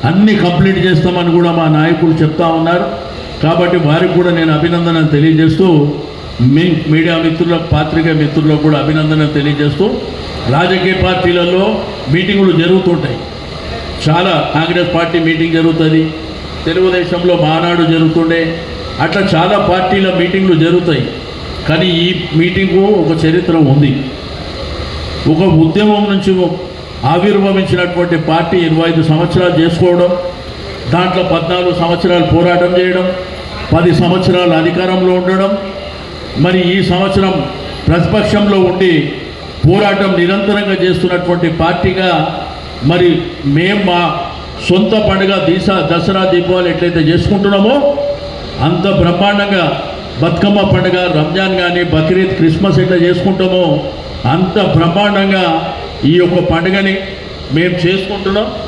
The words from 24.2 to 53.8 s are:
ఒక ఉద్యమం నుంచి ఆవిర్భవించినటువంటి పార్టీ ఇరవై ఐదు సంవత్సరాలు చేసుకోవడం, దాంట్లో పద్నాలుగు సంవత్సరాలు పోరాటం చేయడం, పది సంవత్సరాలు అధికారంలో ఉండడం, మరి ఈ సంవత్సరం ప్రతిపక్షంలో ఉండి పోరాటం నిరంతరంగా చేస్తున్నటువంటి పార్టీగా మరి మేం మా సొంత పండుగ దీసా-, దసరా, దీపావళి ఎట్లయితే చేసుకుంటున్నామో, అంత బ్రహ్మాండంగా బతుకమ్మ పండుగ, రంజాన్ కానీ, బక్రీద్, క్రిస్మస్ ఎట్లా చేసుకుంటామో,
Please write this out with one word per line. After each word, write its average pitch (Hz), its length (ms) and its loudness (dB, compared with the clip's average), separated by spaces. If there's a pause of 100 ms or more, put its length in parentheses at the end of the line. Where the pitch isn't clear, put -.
ఒక 160 80 2 (240)
ఉద్యమం 208 380 2 (100)
నుంచి 190 200 2 (800)
ఆవిర్భవించినటువంటి 180 1040 0 (140)
పార్టీ 165 260 0 (100)
ఇరవై 160 220 2
ఐదు 165 120 2 (100)
సంవత్సరాలు 175 500 2
చేసుకోవడం, 175 500 2 (840)
దాంట్లో 185 280 0 (100)
పద్నాలుగు 175 400 -2 (100)
సంవత్సరాలు 175 500 0
పోరాటం 180 460 2
చేయడం, 180 280 0 (680)
పది 170 180 4 (100)
సంవత్సరాలు 180 600 2
అధికారంలో 185 600 0
ఉండడం, 190 320 0 (880)
మరి 185 160 2 (160)
ఈ - 20 2 (140)
సంవత్సరం 190 420 0 (540)
ప్రతిపక్షంలో 202 680 2 (120)
ఉండి 180 240 2 (720)
పోరాటం 196 440 2 (120)
నిరంతరంగా 202 540 0 (100)
చేస్తున్నటువంటి 175 640 0 (100)
పార్టీగా 185 500 0 (840)
మరి 180 180 4 (480)
మేం 190 200 2 (120)
మా 175 100 2 (680)
సొంత 214 260 2 (140)
పండుగ 196 260 0 (160)
దీసా-, 185 420 0
దసరా, 185 400 0
దీపావళి 175 420 0
ఎట్లయితే 170 280 0 (100)
చేసుకుంటున్నామో, 202 640 2 (920)
అంత 180 180 0 (160)
బ్రహ్మాండంగా 196 640 0 (580)
బతుకమ్మ 202 360 2 (140)
పండుగ, 180 240 0 (220)
రంజాన్ 185 420 0
కానీ, 175 220 0 (100)
బక్రీద్, 180 460 0
క్రిస్మస్ 165 440 2
ఎట్లా 180 220 2
చేసుకుంటామో, 180 580 0 (720)